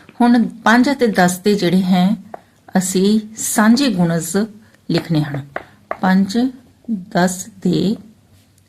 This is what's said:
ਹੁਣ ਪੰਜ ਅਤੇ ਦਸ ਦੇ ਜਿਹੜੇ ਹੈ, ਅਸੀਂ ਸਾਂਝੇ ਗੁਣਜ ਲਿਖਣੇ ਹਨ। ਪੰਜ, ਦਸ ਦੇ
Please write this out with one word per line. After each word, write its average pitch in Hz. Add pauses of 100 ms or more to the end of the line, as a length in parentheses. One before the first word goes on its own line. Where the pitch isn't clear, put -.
(220)
ਹੁਣ 240
ਪੰਜ 240
ਅਤੇ 254
ਦਸ 180
ਦੇ 208
ਜਿਹੜੇ 185
ਹੈ, 185 (640)
ਅਸੀਂ 190 (180)
ਸਾਂਝੇ 233
ਗੁਣਜ 170 (540)
ਲਿਖਣੇ 160
ਹਨ। 143 (540)
ਪੰਜ, 196 (400)
ਦਸ 185
ਦੇ 180 (720)